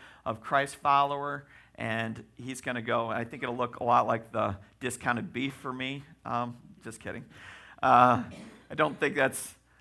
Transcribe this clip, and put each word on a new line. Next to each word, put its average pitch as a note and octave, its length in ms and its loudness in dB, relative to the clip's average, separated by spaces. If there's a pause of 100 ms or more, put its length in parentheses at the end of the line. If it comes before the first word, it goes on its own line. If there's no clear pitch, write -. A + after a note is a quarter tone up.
(260)
of A2+ 160 -4
Christ C#3 340 0
follower, C#3+ 720 2 (280)
and A2+ 500 -4 (100)
he's B2 240 -10
gonna B2 220 -4
go. A#2 280 0
I A#2 140 -2
think A#2 200 -10
it'll B2 120 -4
look B2 240 -4
a - 60 -4
lot A#2+ 200 6
like A#2 280 -2
the G#2+ 240 0 (240)
discounted A#2+ 500 -2
beef C3+ 220 -6
for C3+ 180 -10
me. C3 320 -8 (220)
Um, A#2+ 320 -4 (260)
just A2+ 160 -14
kidding. G2+ 240 -10 (580)
Uh, B2 420 8 (460)
I - 60 -14
don't D3+ 240 0
think D3 160 0
that's, C3+ 400 0 (260)